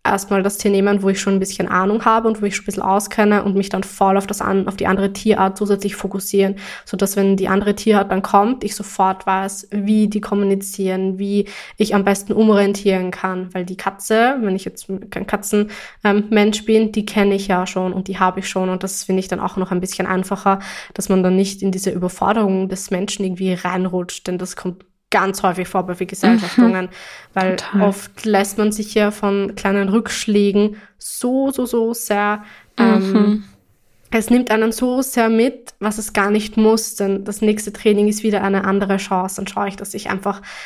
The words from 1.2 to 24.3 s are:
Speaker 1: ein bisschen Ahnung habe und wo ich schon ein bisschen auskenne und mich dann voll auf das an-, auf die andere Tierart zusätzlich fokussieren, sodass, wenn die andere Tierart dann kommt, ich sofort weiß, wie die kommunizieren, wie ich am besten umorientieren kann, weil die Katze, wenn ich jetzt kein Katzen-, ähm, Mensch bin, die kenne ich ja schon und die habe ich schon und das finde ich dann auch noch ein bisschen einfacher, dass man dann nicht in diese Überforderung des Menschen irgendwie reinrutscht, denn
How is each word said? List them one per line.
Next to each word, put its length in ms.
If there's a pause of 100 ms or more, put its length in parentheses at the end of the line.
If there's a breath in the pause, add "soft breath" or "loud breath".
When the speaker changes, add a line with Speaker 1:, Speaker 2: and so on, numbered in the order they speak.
Speaker 1:
ein 60
bisschen 280
Ahnung 380
habe 240
und 120
wo 40
ich 100
schon 80
ein 40
bisschen 160
auskenne 600
und 120
mich 120
dann 160
voll 340
auf 100
das 140
an-, 260
auf 100
die 100
andere 240
Tierart 460
zusätzlich 400
fokussieren, 580 (300 loud breath)
sodass, 320
wenn 180
die 140
andere 260
Tierart 340
dann 120
kommt, 420
ich 120
sofort 520
weiß, 440
wie 360
die 140
kommunizieren, 1000
wie 300 (280 loud breath)
ich 180
am 100
besten 260
umorientieren 800
kann, 420
weil 120
die 120
Katze, 600
wenn 160
ich 80
jetzt 260 (220)
kein 160
Katzen-, 420 (360 loud breath)
ähm, 240
Mensch 340
bin, 300
die 120
kenne 300
ich 140
ja 180
schon 240
und 160
die 120
habe 200
ich 80
schon 220
und 140
das 200
finde 160
ich 80
dann 140
auch 160
noch 140
ein 100
bisschen 260
einfacher, 520 (340 loud breath)
dass 160
man 140
dann 120
nicht 260
in 120
diese 160
Überforderung 800
des 200
Menschen 360
irgendwie 280
reinrutscht, 760
denn 100